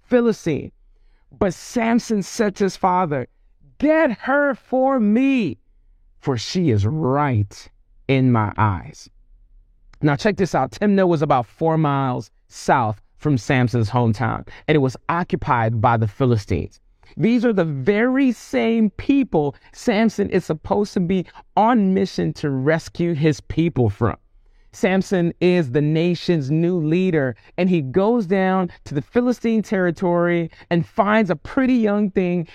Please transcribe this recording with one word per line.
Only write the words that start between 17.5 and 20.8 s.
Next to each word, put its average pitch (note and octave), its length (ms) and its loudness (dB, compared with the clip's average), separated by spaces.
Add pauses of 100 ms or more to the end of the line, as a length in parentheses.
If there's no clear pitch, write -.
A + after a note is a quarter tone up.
the F#3 120 2
very G#3+ 640 0
same A3+ 600 0
people G#3 640 0 (180)
Samson G#3 560 0
is - 160 -2
supposed G3 480 -2